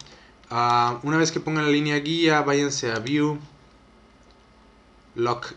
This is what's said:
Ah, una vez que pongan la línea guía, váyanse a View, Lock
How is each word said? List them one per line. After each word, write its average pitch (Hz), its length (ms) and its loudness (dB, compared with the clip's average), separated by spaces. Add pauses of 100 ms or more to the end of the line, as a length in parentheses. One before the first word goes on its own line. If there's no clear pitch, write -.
(500)
Ah, 120 540 2
una 151 140 0
vez 160 140 2
que 156 100 -4
pongan 156 240 -2
la 147 60 4
línea 147 280 2
guía, 156 420 2
váyanse 139 500 0
a 113 80 -4
View, 147 380 0 (1800)
Lock 120 420 -4